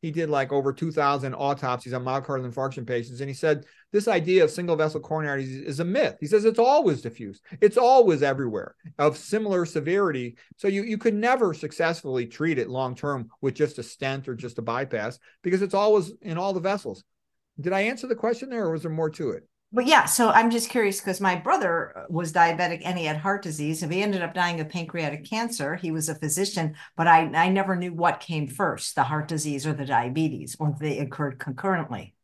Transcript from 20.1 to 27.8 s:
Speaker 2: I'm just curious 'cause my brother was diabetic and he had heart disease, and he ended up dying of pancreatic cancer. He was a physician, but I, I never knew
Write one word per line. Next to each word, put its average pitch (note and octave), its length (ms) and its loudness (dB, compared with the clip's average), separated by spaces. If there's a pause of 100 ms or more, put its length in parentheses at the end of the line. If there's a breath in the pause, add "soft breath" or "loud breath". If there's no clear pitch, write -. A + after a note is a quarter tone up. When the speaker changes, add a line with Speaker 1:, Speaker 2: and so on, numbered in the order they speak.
Speaker 2:
I'm A#3 200 6
just A#3 220 -2
curious G3+ 280 0
'cause F#3+ 220 -4
my F#3 140 4
brother F3 720 -2
was E3 240 -4
diabetic E3+ 500 2
and F3+ 140 -4
he E3+ 80 -2
had D3+ 120 -2
heart G3 260 -2
disease, D#3 400 -4
and D#3 100 -4
he F#3 80 0
ended G3 220 0
up E3 100 -6
dying F3 260 0
of D#3 100 -6
pancreatic D#3 600 -6
cancer. A3 460 -4
He E3+ 160 -6
was D#3 180 -4
a D3+ 60 -4
physician, D#3+ 580 -2 (240 loud breath)
but E3+ 80 2
I, E3 300 8
I E3+ 140 4
never F#3+ 260 2
knew F3 180 -4